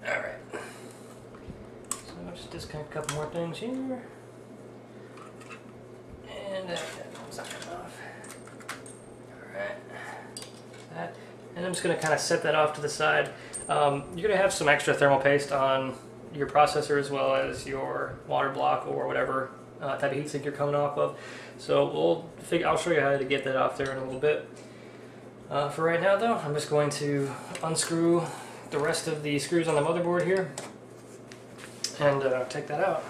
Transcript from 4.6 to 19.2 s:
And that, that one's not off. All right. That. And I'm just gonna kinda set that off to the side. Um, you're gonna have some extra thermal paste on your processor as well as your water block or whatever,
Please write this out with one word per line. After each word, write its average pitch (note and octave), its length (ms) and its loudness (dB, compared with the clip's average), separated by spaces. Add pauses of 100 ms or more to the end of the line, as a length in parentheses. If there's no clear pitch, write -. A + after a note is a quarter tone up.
And F#3+ 400 -6
that, E3+ 80 -2
that - 440 -8
one's - 160 -12
not - 120 -10
off. - 520 -12 (1300)
All - 300 -14
right. G3+ 180 -6 (1160)
That. E3+ 220 -8 (400)
And F3 100 -4
I'm F#3 60 -2
just - 100 -4
gonna E3+ 160 2
kinda D#3 180 4
set - 280 2
that D3+ 100 4
off D3+ 200 4
to D3 60 -8
the D3 80 -2
side. D3+ 440 2 (360)
Um, C#3+ 360 4 (100)
you're F3 140 0
gonna F#3+ 120 6
have F#3+ 120 6
some D3+ 160 2
extra C#3+ 260 6
thermal C#3 240 8
paste C#3+ 320 4
on C3+ 460 2 (380)
your C#3 120 0
processor D3 520 6
as C3+ 120 0
well C3+ 240 4
as C3+ 320 0
your C3+ 600 -4
water C#3 240 2
block C3+ 360 2
or C#3 200 0
whatever, C3 440 2 (300)